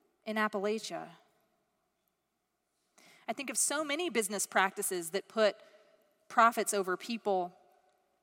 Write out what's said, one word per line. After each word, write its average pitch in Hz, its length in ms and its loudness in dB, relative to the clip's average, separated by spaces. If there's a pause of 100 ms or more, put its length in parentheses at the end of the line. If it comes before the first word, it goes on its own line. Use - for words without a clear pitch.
(260)
in 214 120 -6
Appalachia. 214 680 -4 (2250)
I 233 60 -6
think 269 160 -10
of 240 80 -4
so 294 260 0
many 311 260 -2
business 208 380 -2
practices 190 640 0
that 190 180 -4
put 214 280 2 (760)
profits 233 440 4
over 185 220 0
people. 190 580 -2 (680)